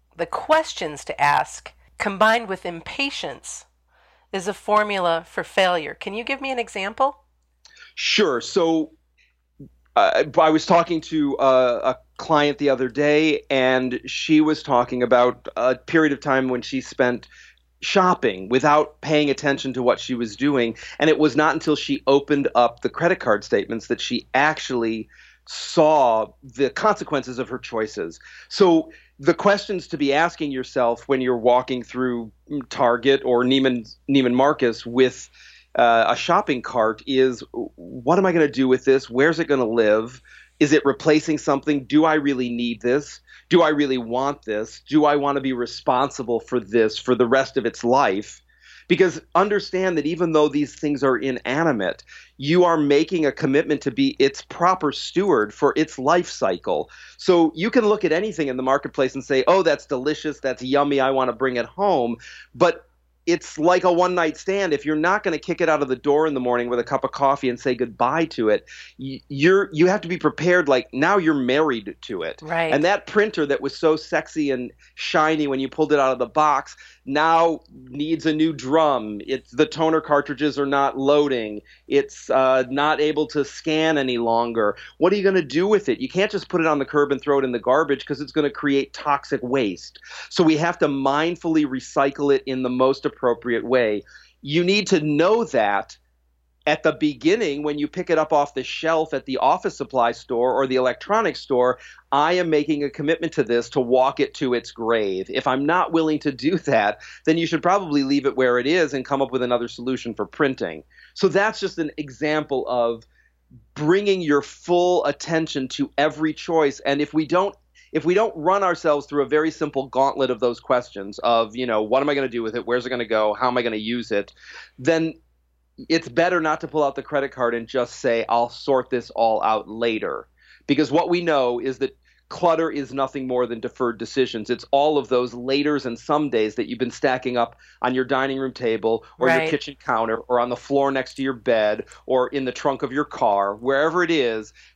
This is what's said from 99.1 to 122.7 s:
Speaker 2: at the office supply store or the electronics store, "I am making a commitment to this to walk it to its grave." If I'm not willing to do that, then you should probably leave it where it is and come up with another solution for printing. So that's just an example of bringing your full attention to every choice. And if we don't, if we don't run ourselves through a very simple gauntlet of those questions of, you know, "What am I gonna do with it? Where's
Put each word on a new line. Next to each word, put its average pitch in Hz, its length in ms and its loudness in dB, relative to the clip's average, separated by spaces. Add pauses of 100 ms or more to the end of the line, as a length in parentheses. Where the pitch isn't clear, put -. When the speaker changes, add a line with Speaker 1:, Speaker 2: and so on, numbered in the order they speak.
Speaker 2:
at 135 120 -6
the 127 140 -6
office 180 380 0
supply 120 360 0
store 123 400 0
or 131 160 2
the 127 80 0
electronics 147 640 0
store, 123 380 0 (340)
"I 151 220 2
am 180 140 0
making 147 360 0
a 139 60 -4
commitment 160 420 -2
to 147 100 0
this 117 280 -2
to 143 100 0
walk 127 400 2
it 139 140 -2
to 127 200 -2
its 117 160 -4
grave." 107 600 -2
If 131 180 -4
I'm 135 180 0
not 165 260 0
willing 156 280 0
to 147 100 -4
do 147 280 -2
that, 107 420 0 (240)
then 160 140 2
you 165 80 0
should 156 160 -2
probably 170 420 2
leave 139 220 0
it 139 100 0
where 123 220 4
it 123 100 -2
is 160 260 2
and 131 100 -4
come 139 180 -2
up 131 100 -2
with 123 100 -2
another 120 240 0
solution 120 480 -6
for 101 120 -6
printing. 107 580 -4 (300)
So 196 120 0
that's 202 320 0
just 190 200 -6
an 156 180 -4
example 147 720 -4
of 117 360 -2 (680)
bringing 190 460 0
your 147 220 2
full 175 640 0
attention 156 640 -4
to - 300 -6
every 151 360 -2
choice. 156 460 0
And 139 200 -2
if 147 140 -4
we 156 120 0
don't, 185 300 0 (360)
if 147 120 -2
we 170 80 2
don't 208 240 0
run 185 260 0
ourselves 160 440 0
through 147 160 -2
a 131 40 -4
very 151 240 0
simple 147 360 -4
gauntlet 131 420 0
of 117 120 -4
those 120 200 -2
questions 104 600 -4
of, 113 360 0
you 127 80 -4
know, 113 160 0
"What 120 220 2
am 147 80 0
I 143 40 -2
gonna 139 140 -2
do 117 140 -6
with 113 120 -6
it? 120 120 -6
Where's 120 180 0